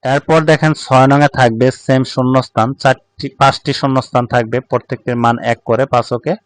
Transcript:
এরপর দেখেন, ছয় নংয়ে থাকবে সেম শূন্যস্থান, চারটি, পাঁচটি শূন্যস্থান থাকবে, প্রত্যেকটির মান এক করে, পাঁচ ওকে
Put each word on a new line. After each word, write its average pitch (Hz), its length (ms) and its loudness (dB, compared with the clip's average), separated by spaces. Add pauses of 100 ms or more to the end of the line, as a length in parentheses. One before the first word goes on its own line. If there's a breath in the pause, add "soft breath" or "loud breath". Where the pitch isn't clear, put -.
এরপর 143 380 0
দেখেন, 156 320 2
ছয় 131 340 2
নংয়ে 143 260 4
থাকবে 123 380 2
সেম 131 320 -2
শূন্যস্থান, 127 720 -2
চারটি, - 560 -4
পাঁচটি - 440 -2
শূন্যস্থান 131 540 -2
থাকবে, 120 320 -2
প্রত্যেকটির - 560 -6
মান 117 240 0
এক 117 260 -2
করে, 120 200 0
পাঁচ 120 260 -2
ওকে 127 220 -4 (120)